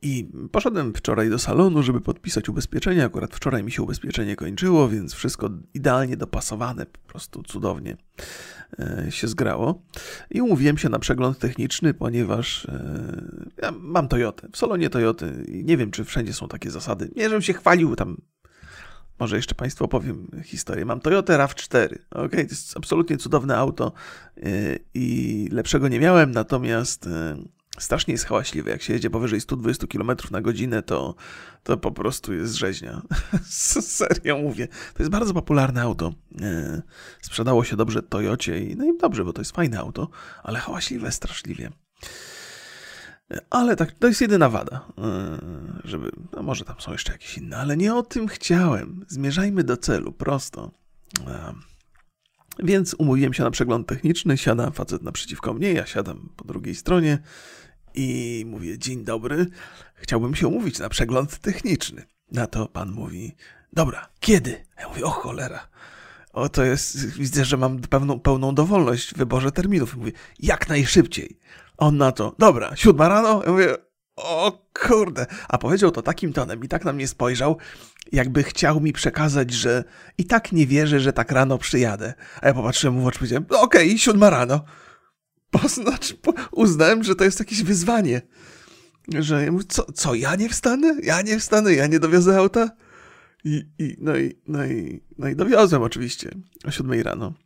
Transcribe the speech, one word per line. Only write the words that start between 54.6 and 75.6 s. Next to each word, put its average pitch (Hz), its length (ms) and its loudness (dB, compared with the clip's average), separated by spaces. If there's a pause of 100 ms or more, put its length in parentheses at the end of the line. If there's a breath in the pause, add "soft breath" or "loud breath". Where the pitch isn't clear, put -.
facet - 320 -6
naprzeciwko - 520 -8
mnie, 190 180 0
ja - 140 0
siadam - 500 -8
po - 80 -18
drugiej - 300 -8
stronie 156 440 2 (760 loud breath)
i 123 520 -6
mówię: 104 320 -10
„Dzień 123 260 -8
dobry, 123 420 -2 (480 loud breath)
chciałbym 120 400 -2
się 151 140 2
umówić 196 300 -2
na 104 100 -8
przegląd 127 500 -2
techniczny”. - 680 -4 (260)
Na 120 140 -2
to 110 200 -4
pan 95 240 -10
mówi: 101 460 -12 (360 soft breath)
„Dobra, 156 360 -2 (120)
kiedy?” 127 440 2 (160)
Ja - 80 -14
mówię: - 160 -8
„O 156 60 0
cholera, - 580 -8 (640 loud breath)
o, 139 160 -2
to 143 160 4
jest, 135 420 0
widzę, 135 380 0
że 135 120 2
mam 131 240 0
pełną, 135 400 0
pełną 135 340 2
dowolność 151 600 4
w - 40 -12
wyborze 127 340 0
terminów”. 175 440 0
Mówię: 113 160 -8 (260 loud breath)
„Jak - 300 0
najszybciej”. - 720 4 (400 loud breath)
On 151 180 6
na 135 160 6
to: 107 260 -4
„Dobra, 143 380 6
siódma 160 320 8
rano?” 214 380 4
Ja 170 60 4
mówię: 180 240 4 (400)
„O 170 500 -2 (200)
kurde”. 190 400 4 (220 loud breath)
A 123 100 2
powiedział 185 320 4